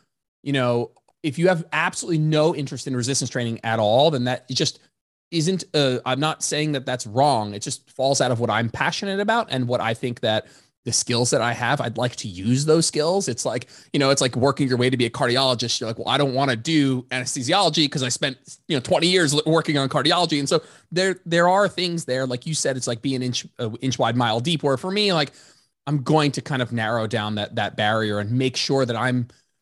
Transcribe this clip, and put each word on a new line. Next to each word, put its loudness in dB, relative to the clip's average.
you -4
know, 0
if -4
you 2
have 0
absolutely -2
no 2
interest -8
in -4
resistance -2
training -4
at 0
all, 4
then 0
that -4
just -2
isn't, 0
uh, 2
I'm 0
not -2
saying -2
that -6
that's -6
wrong. 2
It -10
just -10
falls 0
out 2
of 0
what 0
I'm 2
passionate -4
about 0
and -2
what 0
I -2
think -6
that -2
the -6
skills 0
that 2
I 0
have, 0
I'd -6
like -2
to -8
use -2
those 4
skills. -2
It's -4
like, -6
you 2
know, 4
it's 4
like 0
working 2
your 0
way 4
to 0
be 2
a 0
cardiologist. 0
You're -6
like, -6
"Well, -6
I 0
don't 0
wanna 0
do 0
anesthesiology 0
'cause -4
I -2
spent, -4
you 0
know, 0
twenty 2
years 4
l-, 2
working 2
on 0
cardiology." 0
And -4
so 2
there, 0
there 4
are 4
things -4
there, -2
like -4
you -4
said, -2
it's -6
like -4
being -2
inch, -4
uh, -4
inch -2
wide, 2
mile 2
deep, -2
where 2
for -4
me, 2
like, 0
I'm 0
going 4
to -6
kind -2
of -4
narrow 0
down -2
that, -6
that -2
barrier 2
and -2
make 2
sure 2
that -2
I'm 0